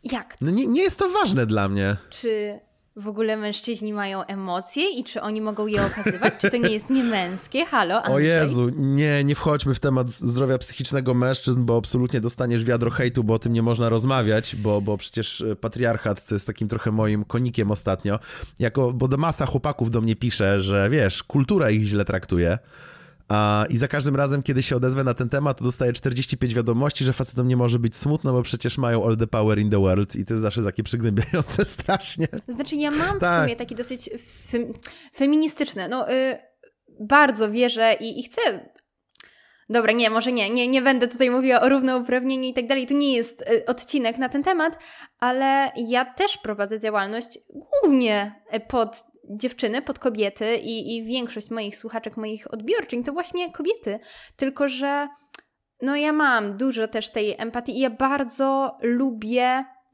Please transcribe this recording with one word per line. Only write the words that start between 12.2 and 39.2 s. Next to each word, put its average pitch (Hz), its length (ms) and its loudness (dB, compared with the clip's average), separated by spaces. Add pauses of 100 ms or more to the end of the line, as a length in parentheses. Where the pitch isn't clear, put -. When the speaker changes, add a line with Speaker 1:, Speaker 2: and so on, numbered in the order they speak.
Speaker 2:
dostaniesz 120 420 0
wiadro 117 280 2
hejtu, 123 320 0
bo 107 100 2
o 110 60 2
tym 117 140 -2
nie 117 80 2
można 117 280 2
rozmawiać, 113 680 2
bo, 104 260 0
bo 101 160 -2
przecież, - 440 -6
e, 107 140 -2
patriarchat 113 720 -2
to 107 80 -2
jest 98 120 -2
takim 110 200 -4
trochę 110 240 -2
moim 107 340 0
konikiem 117 460 0
ostatnio. 101 480 0 (400)
Jako, 123 340 2
bo 127 140 0
do-, 135 100 2
masa 156 280 2
chłopaków 127 460 -2
do 117 100 2
mnie 113 140 2
pisze, 101 440 0
że 98 300 2
wiesz, 120 340 2
kultura 143 460 2
ich 110 140 4
źle 101 220 0
traktuje. 90 520 0 (720)
A, 104 400 2
i 117 80 0
za 139 100 0
każdym 139 280 0
razem, 139 280 0
kiedy 131 200 0
się - 120 0
odezwę 127 280 0
na 127 100 2
ten 120 160 -2
temat, 139 280 0
to - 60 -8
dostaję 123 300 0
czterdzieści 131 440 -2
pięć 120 160 0
wiadomości, 120 520 0
że 127 80 2
facetom 127 340 0
nie 127 100 2
może 120 220 2
być 117 160 0
smutno, 147 380 0
bo 123 80 2
przecież - 360 -2
mają 117 280 2
all 113 120 4
the 113 100 0
power 107 320 2
in 104 100 2
the 101 100 4
world 98 360 2
i 98 100 -2
to 113 80 -4
jest 110 80 0
zawsze 110 220 0
takie 101 200 -2
przygnębiające 117 840 0
<laughs> - 80 0
strasznie. 185 520 -2 (200)
Speaker 1:
Znaczy, 269 280 -8
ja 294 160 -2
mam 349 260 0
w - 40 -4
Speaker 2:
Tak. 175 220 2
Speaker 1:
sumie 233 120 0
taki 240 200 -10
dosyć 240 340 -10 (420)
fem-, 240 220 -4 (420)
feministyczny, 285 760 0
no, 247 220 -4
y, 262 260 0 (600)
bardzo 220 520 4
wierzę 226 480 2
i, 226 200 -8
i 247 40 -8
chcę. 233 460 -2 (1000)